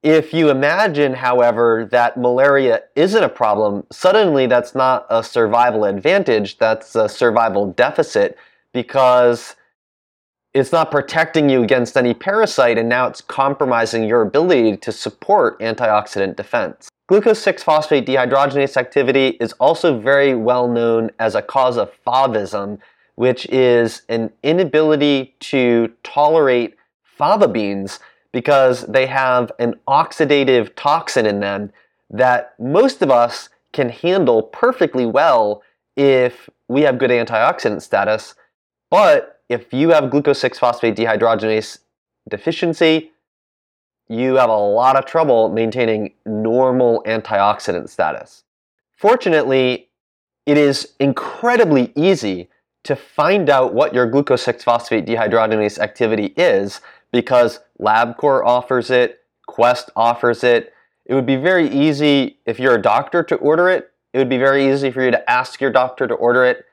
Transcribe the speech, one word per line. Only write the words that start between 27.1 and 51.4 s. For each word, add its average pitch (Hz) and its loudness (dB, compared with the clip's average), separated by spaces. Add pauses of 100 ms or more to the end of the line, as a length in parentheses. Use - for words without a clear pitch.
beans 101 -4 (320)
because 127 2
they 131 0
have 127 -2
an 120 -2 (140)
oxidative 135 0
toxin 143 -2
in 101 -2
them 101 -6 (380)
that 123 0
most 190 0
of 143 0
us 120 0 (240)
can 131 -2
handle 135 0
perfectly 151 -2
well 117 0 (340)
if 131 0 (200)
we 139 0
have 131 2
good 123 0
antioxidant 113 0
status. 104 -4 (560)
But 170 2
if 120 -6
you 139 0
have 143 2
glucose 139 0
six 127 -4
phosphate 120 0
dehydrogenase 110 -2 (500)
deficiency, 160 -2 (960)
you 127 -2
have 127 2
a 110 2
lot 110 2
of 135 0
trouble 127 2
maintaining 110 -2 (120)
normal 117 0
antioxidant 104 -2
status. - -8 (500)
Fortunately, 139 0 (580)
it 147 2
is 143 0
incredibly 151 0